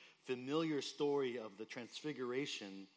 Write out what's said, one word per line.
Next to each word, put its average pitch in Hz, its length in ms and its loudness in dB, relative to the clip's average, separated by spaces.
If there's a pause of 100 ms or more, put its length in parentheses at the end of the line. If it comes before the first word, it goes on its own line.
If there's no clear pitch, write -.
(260)
familiar 139 560 2
story 143 560 2
of 110 180 -6
the 110 80 -6
transfiguration 123 1200 -4 (100)